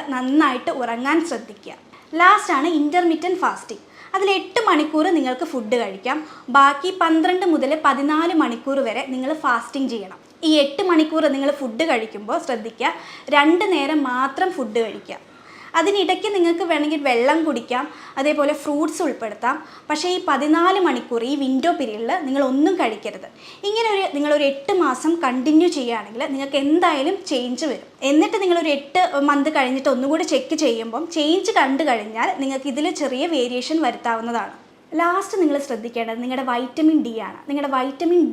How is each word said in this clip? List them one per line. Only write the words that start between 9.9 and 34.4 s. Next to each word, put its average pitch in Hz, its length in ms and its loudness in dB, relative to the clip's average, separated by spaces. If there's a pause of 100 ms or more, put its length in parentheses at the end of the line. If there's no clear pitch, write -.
ചെയ്യണം. 196 260 -10 (300)
ഈ - 20 6 (120)
എട്ട് 277 260 -2
മണിക്കൂർ 320 360 4 (100)
നിങ്ങൾ 277 160 0 (100)
ഫുഡ് 254 300 -2
കഴിക്കുമ്പോൾ 220 560 -4
ശ്രദ്ധിക്കുക, 233 460 -4 (440)
രണ്ട് 330 280 6 (100)
നേരം 294 260 0 (100)
മാത്രം 277 460 -2
ഫുഡ് 233 300 -4
കഴിക്കുക. 196 300 -12 (640)
അതിനിടയ്ക്ക് 370 560 2
നിങ്ങൾക്ക് 339 340 2
വേണമെങ്കിൽ 302 380 0
വെള്ളം 262 380 2
കുടിക്കാം, 247 400 -2 (340)
അതേപോലെ 294 420 2
ഫ്രൂട്ട്സ് 302 440 -2
ഉൾപ്പെടുത്താം. 233 500 -4 (340)
പക്ഷേ 302 240 -2
ഈ 370 40 0 (100)
പതിനാല് 330 580 2
മണിക്കൂർ, 240 460 -2
ഈ - 100 -2
വിൻഡോ 262 380 2
പീരിയഡിൽ 226 320 -4 (160)
നിങ്ങൾ 269 140 0 (100)
ഒന്നും 294 280 2
കഴിക്കരുത്. 214 480 -4 (400)
ഇങ്ങനെ 440 280 0
ഒരു, 392 80 0 (120)
നിങ്ങളൊരു 294 360 2
എട്ട് 277 300 -4
മാസം 285 300 0 (140)
കണ്ടിന്യൂ 294 500 4
ചെയ്യുകയാണെങ്കിൽ 233 480 -4 (100)
നിങ്ങൾക്ക് 277 300 -2
എന്തായാലും 320 540 2 (140)
ചേഞ്ച് 247 400 -2
വരും. 196 160 -10 (220)
എന്നിട്ട് 381 340 4
നിങ്ങളൊരു 339 340 2
എട്ട് 285 240 -2 (280)
മന്ത് 285 280 2
കഴിഞ്ഞിട്ട് 262 380 0
ഒന്നുകൂടി 285 380 0
ചെക്ക് 277 300 0
ചെയ്യുമ്പം 233 420 -2 (100)
ചേഞ്ച് 349 440 0
കണ്ടു 269 300 2
കഴിഞ്ഞാൽ 226 420 -2 (120)
നിങ്ങൾക്ക് 269 300 -4
ഇതിൽ 302 140 -2 (140)
ചെറിയ 262 240 -2 (100)
വേരിയേഷൻ 247 520 -2
വരുത്താവുന്നതാണ്. 233 680 -4 (460)